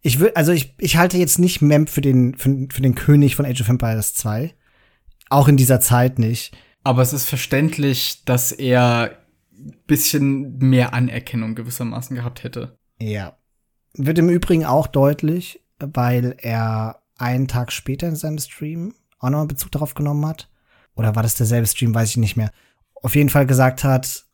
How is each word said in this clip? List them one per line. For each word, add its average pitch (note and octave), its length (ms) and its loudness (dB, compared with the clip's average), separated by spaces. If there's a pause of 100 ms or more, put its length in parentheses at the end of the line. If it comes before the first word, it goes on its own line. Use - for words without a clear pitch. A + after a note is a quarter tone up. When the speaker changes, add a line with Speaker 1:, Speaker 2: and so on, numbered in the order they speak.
Speaker 1:
ich C3 180 0
will, G#3+ 160 4
also D#3+ 160 2
ich, D#3 260 -2
ich D#3+ 200 0
halte F3+ 200 2
jetzt F3 220 2
nicht F3 220 2
Memp D3+ 280 4
für - 120 -4
den, B2+ 360 2
für, C3+ 340 -2
für - 100 -6
den C3 140 2
König D3 400 4
von C#3+ 100 -2
Age B2+ 160 -4
of G#2+ 80 -2
Empires A2+ 440 -2
zwei. A2+ 400 -6 (760)
Auch C3+ 180 6
in C#3+ 100 6
dieser C3 240 4
Zeit B2+ 380 2
nicht. A#2 360 -2 (280)
Speaker 2:
Aber B2+ 180 2
es B2+ 120 0
ist C#3 140 -4
verständlich, C#3 960 -2
dass B2 260 0
er B2 680 0 (680)
bisschen C#3 720 0
mehr C3 360 4
Anerkennung A#2 600 -4
gewissermaßen A#2+ 600 -10
gehabt A#2+ 280 -10
hätte. B2+ 340 -12 (220)
Speaker 1:
Ja. G2+ 380 -8 (560)
Wird D#3 260 -2
im E3 100 4
Übrigen F3 360 2
auch C3+ 220 0
deutlich, D3 760 0 (180)
weil B2 600 -2
er A2+ 640 -6 (160)
einen B2+ 320 -2
Tag B2 240 -4
später C#3 340 -6
in D#3+ 80 -4
seinem D3+ 240 -8
Stream E3 540 -10 (260)
auch B2 100 -4
nochmal D3+ 180 0
Bezug D3 240 -10
darauf C#3+ 220 -6
genommen D3 320 -2
hat. D#3+ 240 -10 (460)
Oder A2 200 0
war A2+ 80 -2
das A#2 120 -2
derselbe A#2 320 0
Stream, A#2 260 -2
weiß A2+ 180 0
ich - 60 -4
nicht A2 200 0
mehr. G#2+ 140 -2 (500)
Auf B2 140 -4
jeden D3 140 4
Fall C#3 160 4
gesagt C3 380 2
hat C3 500 -2